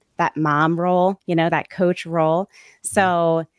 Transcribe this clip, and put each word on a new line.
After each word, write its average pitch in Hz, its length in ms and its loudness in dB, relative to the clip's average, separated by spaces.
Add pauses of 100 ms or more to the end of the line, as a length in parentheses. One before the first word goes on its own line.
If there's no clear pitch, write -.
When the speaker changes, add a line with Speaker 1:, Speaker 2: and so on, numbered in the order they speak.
(180)
Speaker 1:
that - 200 -2
mom 156 420 0
role, 180 460 0
you 175 100 -2
know, 165 140 2
that 165 200 -2
coach 180 360 -2
role. 165 400 0
Speaker 2:
Mm-hmm. - 420 -18
Speaker 1:
So 170 600 0 (120)